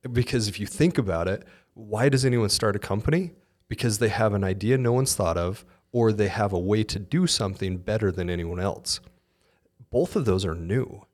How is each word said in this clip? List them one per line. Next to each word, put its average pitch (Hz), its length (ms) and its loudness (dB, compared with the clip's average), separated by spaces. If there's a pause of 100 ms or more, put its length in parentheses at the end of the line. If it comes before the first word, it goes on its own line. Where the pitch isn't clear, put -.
(120)
Because 117 380 0
if 95 100 -10
you 101 80 -4
think - 300 2
about 90 320 0
it, - 160 -4 (300)
why 110 340 0
does 131 160 2
anyone 120 240 2
start 104 260 0
a 101 40 -2
company? 160 520 0 (380)
Because 113 300 -2
they 113 100 4
have 104 240 2
an 98 100 2
idea 98 340 2
no 123 140 2
one's 131 240 2
thought 87 220 0
of, 87 260 -4 (300)
or 113 180 4
they 104 160 2
have 101 240 0
a 90 80 0
way 104 240 2
to 104 160 -4
do 156 260 0
something 95 520 -2
better 107 340 0
than 87 180 -4
anyone 85 300 -4
else. - 400 -4 (920)
Both 147 240 0
of 165 100 0
those 95 180 2
are 82 120 -2
new. 98 480 -6 (100)